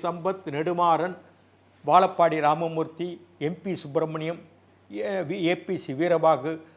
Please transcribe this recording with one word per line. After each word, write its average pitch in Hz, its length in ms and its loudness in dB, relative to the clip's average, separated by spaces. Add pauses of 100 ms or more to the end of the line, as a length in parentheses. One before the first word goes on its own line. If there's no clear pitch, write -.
சம்பத், 175 480 -6
நெடுமாறன், 170 640 0 (680)
வாழப்பாடி 170 540 4
ராமமூர்த்தி, 160 880 -2 (120)
எம் 160 240 -6
பி 190 120 -4
சுப்பிரமணியம், 156 640 -4 (540)
ஏ, 208 100 -6
வி-, 190 420 -4
ஏ 170 140 2
பி 180 200 -6
சி - 140 -10
வீரபாகு 160 680 2 (160)